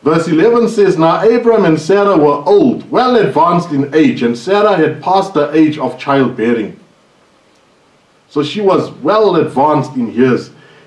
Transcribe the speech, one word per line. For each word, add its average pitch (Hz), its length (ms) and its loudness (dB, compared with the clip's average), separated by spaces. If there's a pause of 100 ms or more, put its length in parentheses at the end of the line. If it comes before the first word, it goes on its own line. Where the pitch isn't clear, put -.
Verse 165 260 0
eleven 214 400 2
says, 190 280 2
"Now 165 320 2
Abram 226 360 2
and 160 140 2
Sarah 196 380 0
were 147 300 2
old, 165 440 2
well 240 260 0
advanced 170 540 0
in 143 240 -4
age, 135 280 2
and 117 140 -2
Sarah 202 400 0
had 147 260 -2
passed 185 320 -2
the 143 200 0
age 156 240 2
of 135 200 -8
childbearing." 117 800 -2 (1500)
So 147 120 -4
she - 180 -6
was 185 320 0 (100)
well 190 340 0
advanced 139 600 -2
in 113 160 -4
years. 120 380 -2 (360)